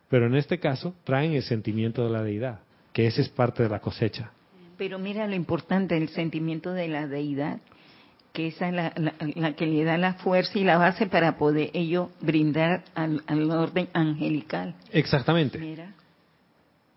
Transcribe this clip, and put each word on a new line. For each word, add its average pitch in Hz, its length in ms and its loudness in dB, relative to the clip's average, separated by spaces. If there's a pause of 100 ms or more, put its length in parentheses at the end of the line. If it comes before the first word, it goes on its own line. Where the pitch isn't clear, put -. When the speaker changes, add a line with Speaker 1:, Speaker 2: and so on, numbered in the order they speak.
(100)
Speaker 1:
Pero 123 160 4
en 123 100 2
este 147 220 0
caso 165 360 -2 (100)
traen 139 280 0
el 135 100 0
sentimiento 110 640 -2
de 117 60 0
la 110 120 -2
deidad, 107 380 -4 (340)
que 113 120 4
ese 117 140 0
es 131 80 2
parte 120 340 0
de 113 60 2
la 104 120 -4
cosecha. 113 500 -4 (480)
Speaker 2:
Pero 190 200 -6
mira 202 280 -4
lo 202 80 -4
importante, 175 640 0
el 160 100 0
sentimiento 160 640 -4
de 180 160 -4
la 151 180 -4
deidad 143 540 -4 (800)
que 160 80 -2
esa 170 220 -4
es 180 60 -2
la, 170 200 -2
la, 160 200 -2 (200)
la 160 220 -2
que 165 100 -2
le 156 160 2
da 165 160 2
la 185 160 0
fuerza 185 460 0
y - 20 0
la 175 160 6
base 185 300 4
para 165 300 4
poder 151 360 2
ello 175 360 0 (100)
brindar 156 640 2 (100)
al, 160 320 -2
al 156 240 0
orden 165 420 0
angelical. 156 840 -2 (160)
Speaker 1:
Exactamente. 151 640 2
Speaker 2:
Mira. 160 340 -12 (1040)